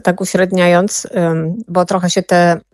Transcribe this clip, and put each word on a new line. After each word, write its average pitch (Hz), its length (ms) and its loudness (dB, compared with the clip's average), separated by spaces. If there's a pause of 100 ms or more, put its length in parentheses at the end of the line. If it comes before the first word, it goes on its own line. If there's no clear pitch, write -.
tak 185 180 -2
uśredniając, 185 840 0 (100)
ym, 165 380 -2 (140)
bo 180 160 0
trochę 180 260 -2
się 185 120 0
te, 175 380 2 (140)